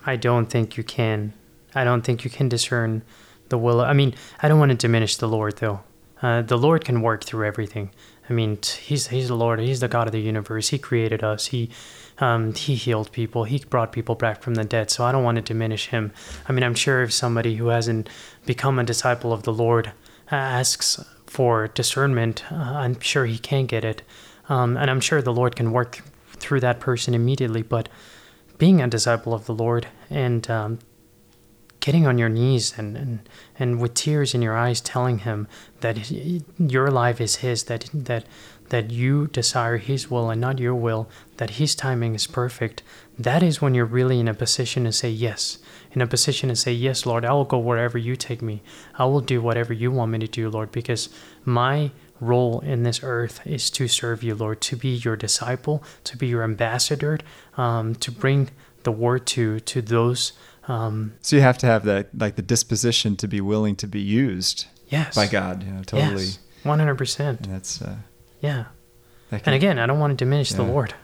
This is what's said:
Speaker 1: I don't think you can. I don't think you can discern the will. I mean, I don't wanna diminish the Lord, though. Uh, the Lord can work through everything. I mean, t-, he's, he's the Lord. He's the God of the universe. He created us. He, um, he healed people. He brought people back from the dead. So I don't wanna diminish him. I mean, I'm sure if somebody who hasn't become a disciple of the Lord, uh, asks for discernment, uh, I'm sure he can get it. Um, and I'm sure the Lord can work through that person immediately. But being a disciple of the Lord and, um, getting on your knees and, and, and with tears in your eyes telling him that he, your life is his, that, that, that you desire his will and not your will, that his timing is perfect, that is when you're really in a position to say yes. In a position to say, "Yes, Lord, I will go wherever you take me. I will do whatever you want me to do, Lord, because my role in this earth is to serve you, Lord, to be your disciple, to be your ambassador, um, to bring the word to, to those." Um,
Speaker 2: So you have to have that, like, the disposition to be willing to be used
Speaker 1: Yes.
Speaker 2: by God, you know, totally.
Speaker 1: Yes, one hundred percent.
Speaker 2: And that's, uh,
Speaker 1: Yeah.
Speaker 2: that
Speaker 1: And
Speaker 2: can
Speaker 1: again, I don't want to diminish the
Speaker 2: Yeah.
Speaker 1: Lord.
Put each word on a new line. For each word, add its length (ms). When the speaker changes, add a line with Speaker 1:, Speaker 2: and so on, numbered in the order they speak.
Speaker 1:
I 120
don't 300
think 300
you 60
can. 500
I 100
don't 180
think 220
you 60
can 180
discern 540
the 80
will. 240
I 120
mean, 200
I 60
don't 120
wanna 160
diminish 400
the 120
Lord, 300
though. 240
Uh, 200
the 160
Lord 280
can 160
work 220
through 240
everything. 420
I 40
mean, 240
t-, 240
he's, 260
he's 220
the 60
Lord. 240
He's 200
the 80
God 200
of 40
the 100
universe. 480
He 80
created 460
us. 240
He, 220
um, 340
he 220
healed 360
people. 340
He 140
brought 320
people 240
back 260
from 140
the 80
dead. 280
So 140
I 60
don't 120
wanna 180
diminish 460
him. 240
I 40
mean, 120
I'm 120
sure 260
if 100
somebody 440
who 120
hasn't 420
become 320
a 60
disciple 500
of 80
the 120
Lord, 380
uh, 40
asks 680
for 400
discernment, 840
uh, 40
I'm 440
sure 260
he 120
can 280
get 200
it. 160
Um, 280
and 120
I'm 120
sure 200
the 120
Lord 220
can 160
work 300
through 240
that 180
person 340
immediately. 480
But 280
being 240
a 60
disciple 460
of 120
the 80
Lord 340
and, 400
um, 300
getting 260
on 100
your 120
knees 500
and, 180
and, 320
and 200
with 140
tears 400
in 80
your 160
eyes 240
telling 380
him 280
that 160
he, 460
your 320
life 320
is 160
his, 280
that, 280
that, 320
that 200
you 380
desire 500
his 320
will 220
and 100
not 160
your 160
will, 340
that 140
his 240
timing 400
is 100
perfect, 560
that 240
is 180
when 140
you're 100
really 340
in 80
a 60
position 520
to 60
say 180
yes. 500
In 100
a 60
position 420
to 80
say, 160
"Yes, 320
Lord, 180
I 80
will 140
go 140
wherever 380
you 200
take 240
me. 200
I 80
will 160
do 200
whatever 300
you 200
want 200
me 80
to 80
do, 220
Lord, 240
because 340
my 460
role 420
in 220
this 180
earth 440
is 240
to 180
serve 340
you, 140
Lord, 260
to 140
be 140
your 260
disciple, 680
to 140
be 100
your 160
ambassador, 760
um, 400
to 160
bring 380
the 80
word 360
to, 340
to 200
those." 520
Um, 540
Speaker 2:
So 160
you 60
have 160
to 80
have 180
that, 320
like, 180
the 60
disposition 760
to 100
be 120
willing 380
to 100
be 140
used 640
Speaker 1:
Yes. 260
Speaker 2:
by 120
God, 360
you 80
know, 120
totally. 420
Speaker 1:
Yes, 140
one 160
hundred 180
percent. 480
Speaker 2:
And 100
that's, 260
uh, 160
Speaker 1:
Yeah. 240
Speaker 2:
that 80
Speaker 1:
And 60
Speaker 2:
can 100
Speaker 1:
again, 260
I 60
don't 140
want 120
to 140
diminish 240
the 140
Speaker 2:
Yeah. 80
Speaker 1:
Lord. 220